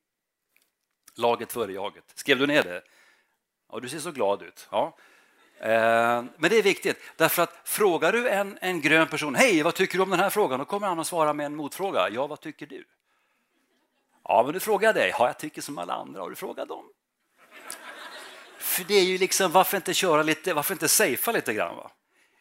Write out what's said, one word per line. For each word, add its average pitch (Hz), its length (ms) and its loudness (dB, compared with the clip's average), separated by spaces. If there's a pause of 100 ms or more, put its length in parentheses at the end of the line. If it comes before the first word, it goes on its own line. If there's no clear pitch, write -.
(1160)
Laget 117 380 -2
före 107 200 -6
jaget. 95 320 -12 (100)
Skrev 135 240 0
du 135 80 2
ner 147 160 2
det? 90 200 -8 (920)
Ja, 113 60 -10
du 123 80 -10
ser 151 100 -10
så 151 120 -8
glad 101 320 -2
ut. - 280 -20
Ja. 131 260 -2 (600)
Eh, 113 680 2 (120)
men - 140 2
det 226 60 4
är 214 60 6
viktigt, 185 360 0 (180)
därför 160 260 2
att - 220 -2
frågar 170 480 2
du 240 160 0
en, 202 320 -2
en 185 200 -4
grön 156 280 4
person, 151 260 -4
"Hej, 190 280 4
vad 160 120 2
tycker 180 240 0
du 190 40 2
om 190 80 0
den 175 100 2
här 190 100 2
frågan?" 160 280 0
Då 139 60 -6
kommer 202 220 -6
han 175 120 -2
att 156 80 -6
svara 156 260 0
med 147 140 -4
en 147 100 -8
motfråga. 143 520 -2
"Ja, 120 180 -4
vad 147 140 -14
tycker 151 260 -16
du?" - 180 -18 (1400)
"Ja, 98 200 4
men 139 80 -2
nu 185 80 -6
frågar 208 280 0
jag 208 60 4
dig." 107 240 2
"Ja, 120 80 4
jag 143 120 -4
tycker 156 240 -12
som 147 160 -12
alla - 140 -8
andra. - 280 -10
Har 87 100 -8
du - 60 -14
frågat - 320 -12
dem?" - 160 -14 (1700)
För - 260 -4
det 180 100 0
är 190 100 6
ju 185 140 2
liksom, 185 340 0
varför 180 240 4
inte 180 180 -4
köra 156 280 4
lite, 160 320 0
varför 147 200 -2
inte 156 140 -2
safea 196 440 2
lite 156 220 -2
grann, 92 220 -4
va? - 140 -16 (500)